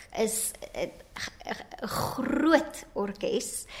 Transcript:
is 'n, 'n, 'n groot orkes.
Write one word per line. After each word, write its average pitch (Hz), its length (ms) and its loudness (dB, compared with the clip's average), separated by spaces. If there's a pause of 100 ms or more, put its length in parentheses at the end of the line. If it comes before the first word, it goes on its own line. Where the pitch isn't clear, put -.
(180)
is - 340 2 (220)
'n, - 160 -2 (560)
'n, - 100 -6 (260)
'n - 60 -4
groot - 960 4 (100)
orkes. - 720 -2 (140)